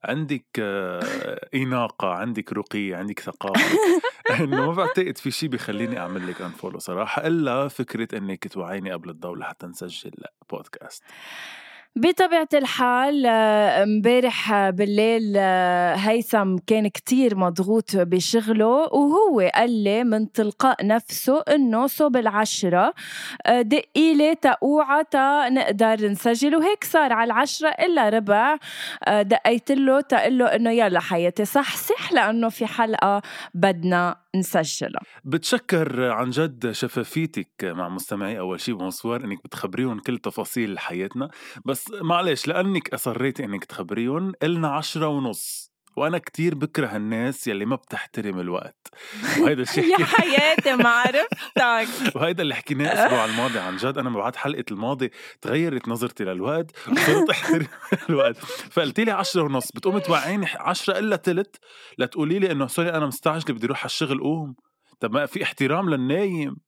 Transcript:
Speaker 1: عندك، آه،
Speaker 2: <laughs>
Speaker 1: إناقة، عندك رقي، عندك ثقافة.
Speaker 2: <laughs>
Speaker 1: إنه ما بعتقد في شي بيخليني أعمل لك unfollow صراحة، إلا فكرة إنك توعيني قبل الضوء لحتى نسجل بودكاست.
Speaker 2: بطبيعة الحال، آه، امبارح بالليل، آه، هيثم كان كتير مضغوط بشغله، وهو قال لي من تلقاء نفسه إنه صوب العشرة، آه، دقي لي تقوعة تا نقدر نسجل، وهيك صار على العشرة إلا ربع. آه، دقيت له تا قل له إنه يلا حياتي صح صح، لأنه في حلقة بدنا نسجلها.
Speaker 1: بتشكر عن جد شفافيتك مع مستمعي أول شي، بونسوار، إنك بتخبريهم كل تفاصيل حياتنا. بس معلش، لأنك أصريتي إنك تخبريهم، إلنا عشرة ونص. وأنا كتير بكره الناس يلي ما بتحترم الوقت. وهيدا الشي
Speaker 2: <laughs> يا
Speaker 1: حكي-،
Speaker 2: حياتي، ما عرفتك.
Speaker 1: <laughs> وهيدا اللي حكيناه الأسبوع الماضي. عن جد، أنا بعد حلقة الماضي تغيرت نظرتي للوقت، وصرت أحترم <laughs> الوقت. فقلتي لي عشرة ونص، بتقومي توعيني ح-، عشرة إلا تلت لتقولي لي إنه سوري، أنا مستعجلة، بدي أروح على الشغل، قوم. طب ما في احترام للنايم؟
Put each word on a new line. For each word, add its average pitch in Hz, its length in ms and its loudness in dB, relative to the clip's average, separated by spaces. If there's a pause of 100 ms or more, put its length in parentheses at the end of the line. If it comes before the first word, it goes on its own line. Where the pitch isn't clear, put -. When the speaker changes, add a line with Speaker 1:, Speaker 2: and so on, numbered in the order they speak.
Speaker 1:
عندك، 139 420 -4 (120)
آه، 98 420 -4
Speaker 2:
<laughs> - 540 -8
Speaker 1:
إناقة، 127 540 -2
عندك 104 440 -4
رقي، 104 420 -4
عندك 98 260 -8
ثقافة. - 580 -2 (520)
Speaker 2:
<laughs> 180 140 0
Speaker 1:
إنه 139 220 0
ما - 60 -2
بعتقد - 460 -2
في 139 120 -6
شي 156 180 -6
بيخليني 113 500 -6
أعمل 90 320 -8
لك 87 60 -10
unfollow 92 420 -10
صراحة، 101 480 -4
إلا 143 420 0
فكرة 113 500 -6
إنك 98 300 -8
توعيني 95 440 -8
قبل 85 180 -10
الضوء 85 260 -12
لحتى - 300 -14
نسجل 87 460 -14 (380)
بودكاست. - 520 -16 (920)
Speaker 2:
بطبيعة 330 580 4
الحال، 262 720 2
آه، 214 560 4
امبارح 214 880 2
بالليل، 208 680 2
آه، 180 580 4
هيثم 208 600 2 (100)
كان 220 220 4
كتير 254 480 2
مضغوط 190 600 0
بشغله، 214 680 2
وهو 285 880 4
قال 226 300 2
لي 214 200 2
من 220 280 0
تلقاء 220 540 0
نفسه 233 540 0
إنه 262 460 2
صوب 277 300 2
العشرة، 214 800 2 (520)
آه، 247 160 6
دقي 294 520 4
لي 302 200 6
تقوعة 294 680 4
تا 285 460 2
نقدر 220 600 2
نسجل، 233 480 2
وهيك 370 280 2
صار 294 280 4
على 233 200 2
العشرة 285 360 0
إلا 302 400 2
ربع. 220 480 2 (480)
آه، 208 180 4
دقيت 220 500 2
له 269 280 4
تا 277 240 2
قل 254 140 2
له 247 80 4
إنه 226 240 2
يلا 214 300 4
حياتي 175 440 0
صح - 320 0
صح، - 360 -4
لأنه 226 360 2
في 220 180 -4
حلقة 208 560 0 (320)
بدنا 175 720 2 (100)
نسجلها. 170 680 -2 (240)
Speaker 1:
بتشكر 147 840 0
عن 120 200 -2
جد 123 400 -2
شفافيتك 123 800 -4 (120)
مع 87 260 -6
مستمعي 101 500 -8
أول 92 220 -6
شي، 120 120 -6
بونسوار، 113 520 -6
إنك - 200 -10
بتخبريهم 113 540 -6
كل 120 200 -6
تفاصيل 110 600 -6
حياتنا. 98 500 -8 (360)
بس 131 200 -6 (180)
معلش، 170 440 0
لأنك 180 480 -2
أصريتي 127 500 -4
إنك 101 200 -8
تخبريهم، 120 680 -6 (100)
إلنا 165 260 0
عشرة 156 400 -2
ونص. 135 680 -6 (220)
وأنا 160 220 0
كتير 165 360 -2
بكره 139 420 -2
الناس 113 500 -4
يلي 104 180 -2
ما 127 120 0
بتحترم - 640 -8
الوقت. - 540 -8 (460)
وهيدا 277 220 2
الشي - 180 -2
Speaker 2:
<laughs> 339 100 4
يا 359 60 6
Speaker 1:
حكي-، - 80 4
Speaker 2:
حياتي، 294 720 2
ما 240 120 4
عرفتك. 240 1000 2 (120)
Speaker 1:
<laughs> 240 160 -2
وهيدا 170 260 -2
اللي 139 120 -2
حكيناه 143 380 -2
الأسبوع 117 320 4
الماضي. 113 340 -2
عن 92 180 -6
جد، 135 220 -4
أنا 127 120 -4
بعد 113 260 -4
حلقة 139 340 -6
الماضي 120 400 -4 (300)
تغيرت 143 480 -2
نظرتي 117 360 -4
للوقت، 120 640 -6
وصرت 339 420 2
أحترم 320 360 0 (240)
<laughs> - 200 -4
الوقت. 135 260 2 (340)
فقلتي 170 340 0
لي 226 60 0
عشرة 185 320 -2
ونص، 139 300 -2
بتقومي 196 280 -2
توعيني 170 460 0
ح-، - 140 -8
عشرة 180 380 -2
إلا 208 180 0
تلت 185 400 -2 (420)
لتقولي 156 400 -2
لي 190 140 2
إنه 139 140 -2
سوري، 170 240 -2
أنا 156 160 -2
مستعجلة، 156 480 -2
بدي 113 120 -4
أروح 135 120 -4
على - 80 -8
الشغل، 135 340 -4
قوم. 147 340 -4 (460)
طب 110 120 -4
ما 143 140 0
في 196 160 -6
احترام 160 480 -2
للنايم؟ 147 640 -2 (120)